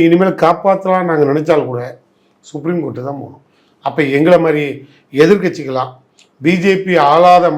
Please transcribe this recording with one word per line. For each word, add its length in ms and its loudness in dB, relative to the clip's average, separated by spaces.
இனிமேல் 380 0
காப்பாத்தலாம் 680 0
நாங்க 200 0
நினைச்சாலும் 420 -2
கூட 80 -8
சுப்ரீம் 340 -6
கோர்ட்டு 240 -10
தான் 140 -10
போகணும். 220 -20
அப்ப 120 -4
எங்களை 280 4
மாதிரி 180 0
எதிர்க்கட்சிகளாம் 680 0
பி 120 0
ஜே 100 2
பி 80 -2
ஆளாத 340 4